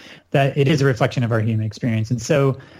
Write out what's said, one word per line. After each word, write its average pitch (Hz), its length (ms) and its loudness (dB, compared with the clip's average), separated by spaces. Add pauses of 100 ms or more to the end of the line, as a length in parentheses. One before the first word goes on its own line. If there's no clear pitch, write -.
(320)
that 139 240 2
it 139 100 2
is 151 160 2
a - 20 2
reflection 135 380 0
of 113 80 0
our 117 100 2
human 110 240 -2
experience. 110 460 -4
And 123 100 -4
so 139 380 0 (220)